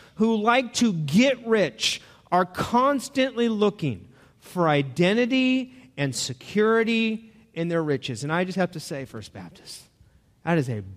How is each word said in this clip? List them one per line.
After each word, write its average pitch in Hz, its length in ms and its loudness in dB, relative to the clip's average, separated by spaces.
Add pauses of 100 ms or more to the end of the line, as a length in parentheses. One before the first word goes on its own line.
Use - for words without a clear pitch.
(160)
who 226 200 2
like 233 400 0
to 233 160 2
get 226 560 2
rich 214 540 0 (320)
are 180 120 4
constantly 247 1000 0
looking 202 600 -2 (300)
for 175 280 0
identity 233 1040 2 (220)
and 143 180 -4
security 220 1160 0 (220)
in 165 160 -4
their 170 120 0
riches. 135 420 -4
And 143 80 -6
I 175 120 0
just 185 140 -4
have 180 140 0
to 160 100 -12
say, 135 240 -10
First 110 260 -14
Baptist, - 520 -18 (600)
that 165 140 0
is 131 120 0
a 107 140 -6 (120)